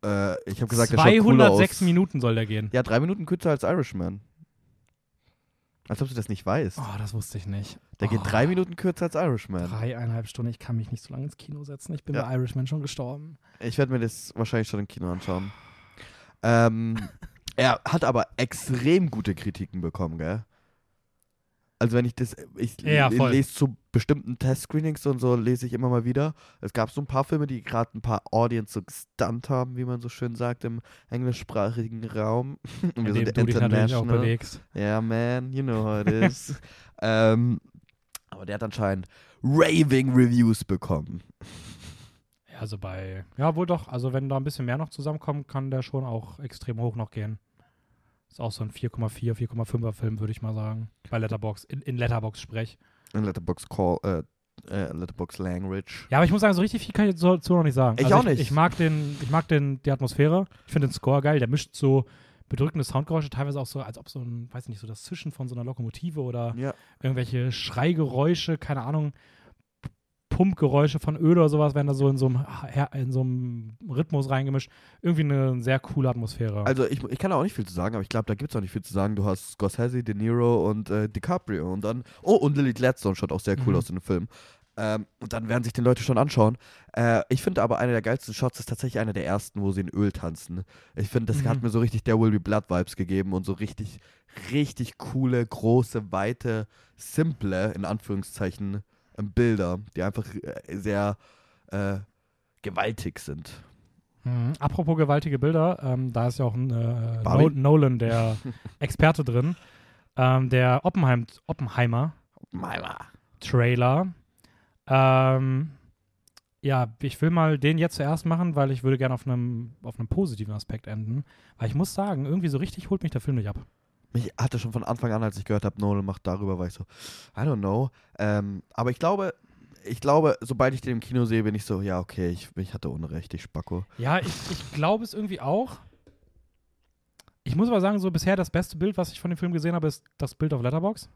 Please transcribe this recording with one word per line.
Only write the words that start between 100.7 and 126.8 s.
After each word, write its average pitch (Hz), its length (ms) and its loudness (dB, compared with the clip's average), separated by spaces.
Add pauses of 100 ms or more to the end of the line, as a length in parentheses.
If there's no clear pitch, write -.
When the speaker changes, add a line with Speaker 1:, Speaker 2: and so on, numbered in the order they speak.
Speaker 1:
sehr, 101 400 0 (520)
äh, 98 320 -4 (600)
gewaltig 101 580 -4
sind. 73 320 -12 (760)
Speaker 2:
Mhm. 123 340 -2
Apropos 156 400 0
gewaltige 147 400 2
Bilder, 160 440 2
ähm, 127 300 -2
da 117 140 0
ist 123 120 -2
ja 135 60 0
auch 117 100 0
ein, 127 140 -2
äh, 117 560 -2
Speaker 1:
Barbie? 143 200 8
Speaker 2:
No-, 160 40 8 (300)
Nolan 131 200 4
der 113 380 2 (180)
Speaker 1:
<laughs> - 240 -18
Speaker 2:
Experte 151 460 2
drin, 123 320 0 (600)
ähm, 127 340 4
der 127 340 4
Oppenheim-, 131 400 4 (220)
Oppenheimer 123 640 0 (400)
Speaker 1:
Oppenheimer. - 460 -8 (420)
Speaker 2:
Trailer. 123 680 2 (800)
Ähm, 131 800 4 (920)
ja, 123 400 0
ich 123 200 -6
will 160 100 4
mal 160 280 4
den 156 200 4
jetzt 165 180 0
zuerst 156 300 -2
machen, 165 280 2
weil 139 160 2
ich 127 140 -4
würde 131 140 4
gerne 127 160 2
auf - 120 -6
einem, 120 460 -2 (100)
auf 113 160 -12
einem 113 100 -4
positiven 110 460 -2
Aspekt 107 320 -10
enden. 110 380 -6 (340)
Weil 117 100 -4
ich 107 60 -4
muss 170 200 -2
sagen, 190 320 -2
irgendwie 170 220 -2
so 139 100 0
richtig 175 320 -6
holt 196 120 0
mich 165 100 -2
der 123 80 -2
Film 135 160 -2
nicht 104 120 -2
ab. 104 80 -6 (560)
Speaker 1:
Mich 120 260 -2
hatte 117 220 0
schon 110 120 -8
von 117 120 -4
Anfang 117 280 -2
an, 110 120 0
als 104 140 -4
ich 98 60 -8
gehört 104 200 0
hab, 101 140 -2
Nolan 101 260 0
macht 98 220 -8
darüber, 95 320 -2
war 90 100 -4
ich 90 40 -8
so, - 120 -14 (520)